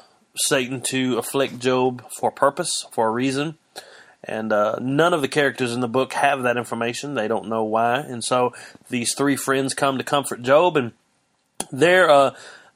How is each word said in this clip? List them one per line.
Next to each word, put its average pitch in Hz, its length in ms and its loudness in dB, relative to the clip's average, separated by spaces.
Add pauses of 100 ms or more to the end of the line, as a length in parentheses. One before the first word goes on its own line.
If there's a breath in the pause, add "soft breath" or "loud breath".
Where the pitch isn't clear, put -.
(340 loud breath)
Satan 127 540 -2
to 127 300 0
afflict 123 420 -2
Job 127 440 0 (140)
for 117 120 -2
a - 20 -4
purpose, - 580 -2
for 113 160 0
a 110 60 0
reason. 135 460 -4 (640 loud breath)
And, 110 260 -6
uh, 107 300 2
none 143 320 2
of 165 80 0
the 135 80 -2
characters 131 440 0
in 123 100 -4
the 123 60 -2
book 123 260 -2
have 143 280 0
that 120 140 0
information. 120 580 -6
They 107 140 -2
don't 101 200 -4
know 113 140 -2
why. 113 360 0
And 127 260 -10
so 123 300 0 (340 loud breath)
these 120 260 -4
three 143 220 0
friends 135 380 -2
come 139 240 0
to 120 60 -6
comfort 123 380 -4
Job, 156 340 4
and 123 160 0 (800)
their, 170 400 6
uh, 139 240 6 (420 loud breath)